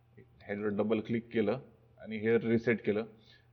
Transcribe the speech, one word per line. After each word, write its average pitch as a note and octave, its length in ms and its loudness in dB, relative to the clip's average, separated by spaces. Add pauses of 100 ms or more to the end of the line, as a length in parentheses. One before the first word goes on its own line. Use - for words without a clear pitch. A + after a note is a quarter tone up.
(420)
ह्याच्यावर G2+ 320 -4
डबल G#2+ 260 2
क्लिक A#2 320 -4
केलं A2+ 260 0 (420)
आणि G#2+ 160 -10
हे A2 220 4
रिसेट A2+ 480 0
केलं. G#2+ 180 0 (480)